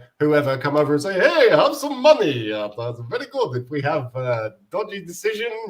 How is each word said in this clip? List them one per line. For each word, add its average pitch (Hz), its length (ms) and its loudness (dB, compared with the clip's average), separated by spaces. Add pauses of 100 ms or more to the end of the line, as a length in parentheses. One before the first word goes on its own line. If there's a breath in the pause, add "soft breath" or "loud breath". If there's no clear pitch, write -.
(200 loud breath)
whoever 147 380 2
come 143 200 -2
over 147 160 2
and 147 80 2
say, 190 180 -4
Hey, 277 300 6
have 196 260 4
some 277 260 -6
money. 143 500 4
Uh, 104 260 -4
that's 117 220 -8 (100)
very 247 220 -6
good. 220 260 -2
If 123 120 -8
we 147 120 -4
have 143 340 -4
a 120 380 -4 (160)
dodgy 196 360 -6
decision, 214 460 -4 (180)